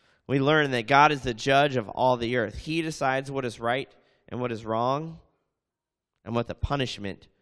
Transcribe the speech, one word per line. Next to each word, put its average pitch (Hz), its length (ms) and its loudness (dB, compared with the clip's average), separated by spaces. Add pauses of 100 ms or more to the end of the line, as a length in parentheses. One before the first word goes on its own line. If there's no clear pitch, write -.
(260)
We 135 140 0
learn 147 300 4
that 117 180 -2
God 143 240 8
is 139 80 -2
the 123 140 -4
judge 139 420 2
of 107 140 -2
all 127 260 2
the 120 200 -2
earth. 110 200 -2
He 160 260 -4
decides 139 480 -4
what 135 140 -4
is 113 160 -8
right 120 340 -4 (340)
and 117 120 -8
what 123 100 -4
is 107 140 -8
wrong 135 560 -2 (1040)
and 113 100 -6
what 117 140 -2
the 90 60 -10
punishment 120 760 -6 (140)